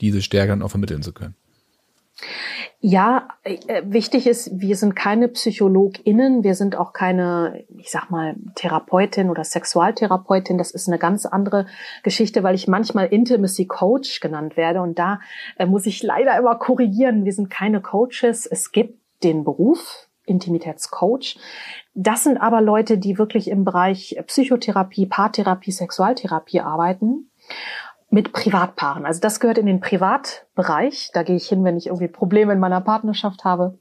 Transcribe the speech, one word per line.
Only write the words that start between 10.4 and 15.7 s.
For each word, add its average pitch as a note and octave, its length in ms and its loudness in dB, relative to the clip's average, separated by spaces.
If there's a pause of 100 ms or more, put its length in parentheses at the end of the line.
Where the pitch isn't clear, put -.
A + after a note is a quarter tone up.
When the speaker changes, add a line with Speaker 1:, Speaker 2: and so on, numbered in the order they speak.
Speaker 2:
Das F3 140 -4
ist F#3+ 160 -6
eine E3+ 100 0
ganz F#3 280 0
andere G3 400 0 (360)
Geschichte, G3+ 400 0
weil F#3 120 2
ich F#3+ 140 -2
manchmal G3 380 2
Intimacy G#3 600 2
Coach A3+ 540 0
genannt D3+ 360 -6
werde. E3+ 260 0
Und F3 160 -4
da, F#3+ 220 0 (360)
äh, F3+ 100 0
muss F#3+ 200 2